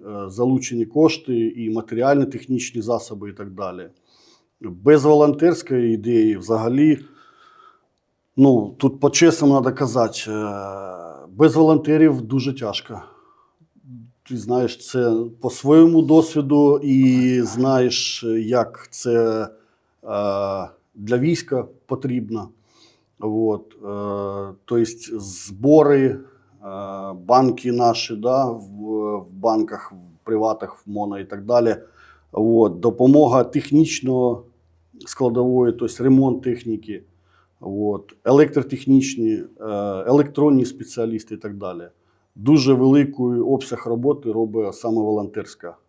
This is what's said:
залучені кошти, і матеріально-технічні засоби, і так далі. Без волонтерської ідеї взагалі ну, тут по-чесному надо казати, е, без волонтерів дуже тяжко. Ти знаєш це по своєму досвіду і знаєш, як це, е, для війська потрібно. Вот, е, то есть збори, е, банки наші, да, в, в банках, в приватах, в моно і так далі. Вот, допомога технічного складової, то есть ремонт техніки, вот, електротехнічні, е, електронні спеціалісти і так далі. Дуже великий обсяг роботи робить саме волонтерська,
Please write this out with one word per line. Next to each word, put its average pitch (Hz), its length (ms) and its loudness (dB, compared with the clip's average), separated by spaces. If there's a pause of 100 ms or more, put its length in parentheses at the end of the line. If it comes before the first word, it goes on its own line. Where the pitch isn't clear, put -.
(280)
залучені 120 580 -2
кошти, 135 600 0
і 113 220 -8
матеріально-технічні 120 1120 -2
засоби, 107 480 -8
і 98 40 -16
так 101 180 -16
далі. 92 360 -12 (760)
Без 110 420 2
волонтерської 147 880 2
ідеї 110 440 2
взагалі 120 640 2 (1400)
ну, 120 400 4
тут 139 220 -2
по-чесному 147 540 2
надо 131 200 0
казати, 123 460 -2 (120)
е, 107 220 -6 (800)
без 127 240 4
волонтерів 156 680 4
дуже 127 320 -4
тяжко. 110 480 -10 (1300)
Ти 127 80 -8
знаєш 120 520 -4
це 120 240 0 (280)
по 127 80 -4
своєму 160 520 6
досвіду 147 840 4
і 127 580 4
знаєш, 123 800 -2 (140)
як 117 540 -2
це, 113 520 -2
е, 101 40 -8 (1500)
для 107 220 -4
війська 143 480 -4 (200)
потрібно. 117 640 -8 (720)
Вот, 107 640 -4
е, 104 40 -16 (800)
то 120 120 -4
есть 113 440 -4
збори, 135 840 2
е, 120 100 -6 (960)
банки 120 580 0
наші, 120 440 -2
да, 127 360 0
в, 107 160 -14 (640)
в 92 40 -20
банках, 101 580 -2
в 90 340 -20
приватах, 110 600 -4
в - 40 -16
моно 101 300 -8
і 95 60 -12
так 101 200 -16
далі. 117 300 2 (560)
Вот, 110 480 2
допомога 127 640 4
технічного 127 1000 0 (640)
складової, 123 680 0
то 117 120 -6
есть - 160 -8
ремонт 131 420 4
техніки, 110 600 -8 (560)
вот, 101 560 -6 (100)
електротехнічні, 135 1080 2
е, 104 120 -8 (640)
електронні 143 580 2
спеціалісти 113 720 -8
і - 20 -10
так 104 200 -14
далі. 90 300 -14 (480)
Дуже 135 380 4
великий 135 520 2
обсяг 123 600 -2
роботи 120 440 -2
робить 107 440 -4
саме 113 260 -4
волонтерська, 104 760 -6 (140)